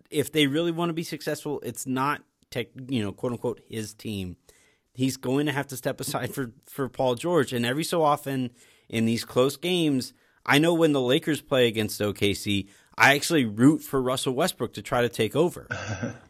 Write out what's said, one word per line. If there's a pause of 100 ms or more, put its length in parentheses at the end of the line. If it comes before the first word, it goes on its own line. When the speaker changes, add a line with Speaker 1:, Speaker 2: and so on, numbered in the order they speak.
Speaker 1:
if
they
really
wanna
be
successful,
it's
not (300)
tech-, (180)
you
know,
quote
unquote,
his
team. (560)
He's
going
to
have
to
step
aside
for, (160)
for
Paul
George.
And
every
so
often (360)
in
these
close
games, (320)
I
know
when
the
Lakers
play
against
O
K
C, (280)
I
actually
root
for
Russell
Westbrook
to
try
to
take
over.
Speaker 2:
<laughs> (140)